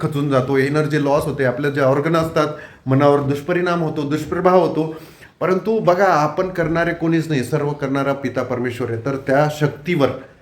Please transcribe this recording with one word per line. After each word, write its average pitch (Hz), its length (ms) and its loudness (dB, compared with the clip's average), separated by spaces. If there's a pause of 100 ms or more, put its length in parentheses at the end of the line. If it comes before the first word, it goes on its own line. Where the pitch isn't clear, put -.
खचून 143 300 -2
जातो, 135 260 2
एनर्जी 147 480 0
लॉस 139 200 2
होते, 135 200 -4
आपल्या 135 260 -2
जे 139 100 -2
ऑर्गन 143 360 2
असतात 160 300 0 (400)
मनावर 143 340 4
दुष्परिणाम 170 640 -2
होतो, 151 260 -4
दुष्प्रभाव 175 520 2
होतो. 156 340 0 (460)
परंतु 190 380 0
बघा, 180 260 4
आपण 175 440 2
करणारे 170 460 -2
कोणीच 165 340 0
नाही, 135 160 0
सर्व 143 260 -2
करणारा 139 420 -2
पिता 131 300 -4
परमेश्वर 120 480 -4
आहे. 110 160 -6
तर 139 100 -4
त्या 143 320 0 (120)
शक्तीवर 151 480 0 (340)